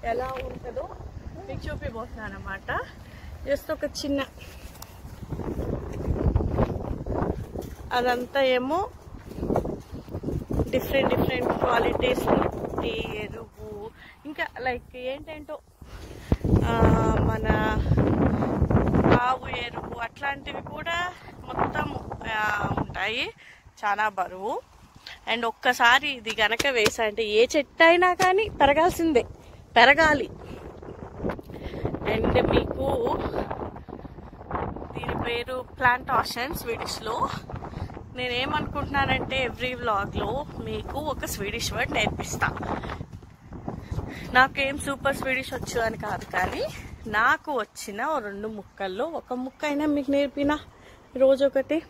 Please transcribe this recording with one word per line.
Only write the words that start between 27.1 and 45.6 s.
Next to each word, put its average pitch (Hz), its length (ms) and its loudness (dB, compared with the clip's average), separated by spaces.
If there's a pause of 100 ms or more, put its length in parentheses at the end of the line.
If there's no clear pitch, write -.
ఏ 214 220 6 (100)
చెట్టు 294 280 4
అయినా 349 300 8
కానీ 381 340 4
పెరగాల్సిందే, 311 760 4 (520)
పెరగాలి. 285 520 8 (1800)
And - 220 2 (180)
మీకు - 360 0 (2000)
దీని - 320 -4
పేరు 240 400 -4 (120)
ప్లాంటాషన్ 247 760 2
స్వీడిష్‌లో. - 760 -4 (840)
నేనేమనుకుంటున్నానంటే 262 1300 0
every 240 240 -4 (100)
vlog-లో 214 640 -2 (180)
మీకు 220 340 -6
ఒక 294 260 -4
Swedish 214 480 -4
word 240 200 -2
నేర్పిస్తా. - 560 -2 (1800)
నాకేం 269 460 4
super 277 380 0
Swedish 262 380 -2
వచ్చు 247 260 -4